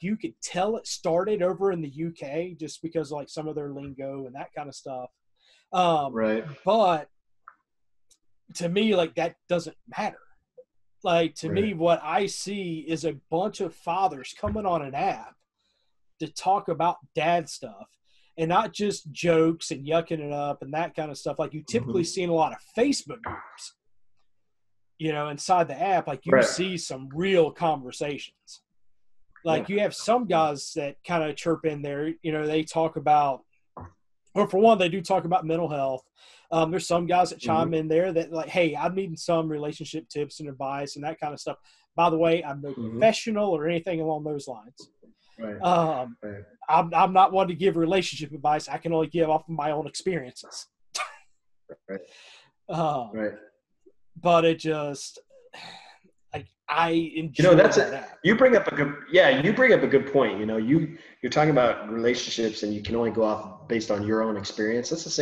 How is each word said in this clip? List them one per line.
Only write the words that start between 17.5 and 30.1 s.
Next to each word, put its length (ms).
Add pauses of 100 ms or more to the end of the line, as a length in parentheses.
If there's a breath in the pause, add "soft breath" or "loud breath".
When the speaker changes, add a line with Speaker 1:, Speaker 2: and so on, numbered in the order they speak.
Speaker 1:
stuff 380 (500)
and 100
not 240
just 400
jokes 580
and 160
yucking 340
it 120
up 300
and 100
that 220
kinda 200
stuff. 240
Like, 140
you 100
typically 400
Speaker 2:
Mm-hmm. 60
Speaker 1:
see 140
in 80
a 40
lot 180
of 60 (180)
Facebook 460
groups, 520 (1200)
you 140
know, 160
inside 400
the 120
app, 260
like, 200
you 60
Speaker 2:
Right. 120
Speaker 1:
see 340
some 320
real 420
conversations. 1080 (840)
Like, 240
Speaker 2:
Yeah. 60
Speaker 1:
you 80
have 120
some 320